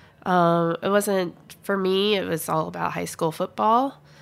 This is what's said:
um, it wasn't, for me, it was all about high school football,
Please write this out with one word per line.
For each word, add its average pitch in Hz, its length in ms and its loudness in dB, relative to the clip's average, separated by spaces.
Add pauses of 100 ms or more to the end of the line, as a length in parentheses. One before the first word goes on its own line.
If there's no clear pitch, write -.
(260)
um, 170 560 2
it - 60 -2
wasn't, 196 480 0 (260)
for 196 140 -2
me, 196 400 0
it 180 100 -2
was 165 220 -4
all 160 180 0
about 175 260 -4
high 175 120 -6
school 165 260 -4
football, 220 720 0 (200)